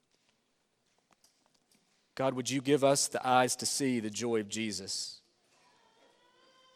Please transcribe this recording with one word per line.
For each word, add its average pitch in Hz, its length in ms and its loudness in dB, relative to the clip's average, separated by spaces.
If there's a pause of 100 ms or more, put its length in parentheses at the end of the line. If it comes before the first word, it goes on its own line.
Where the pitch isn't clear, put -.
(2250)
God, 131 200 0
would 127 140 -6
you 135 120 -2
give 139 240 4
us 139 240 4
the - 180 -4
eyes 127 300 4
to 110 100 -6
see 127 320 0
the 107 120 -4
joy 113 280 -2
of 104 100 -4
Jesus? 101 720 -8 (1600)